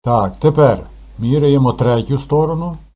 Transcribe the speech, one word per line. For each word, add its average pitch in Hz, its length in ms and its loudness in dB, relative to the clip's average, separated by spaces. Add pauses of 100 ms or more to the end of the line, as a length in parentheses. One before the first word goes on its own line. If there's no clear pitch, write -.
Так, 107 340 -2
тепер 147 500 2 (320)
міряємо 139 540 2
третю 120 460 -2
сторону. 160 580 -4 (180)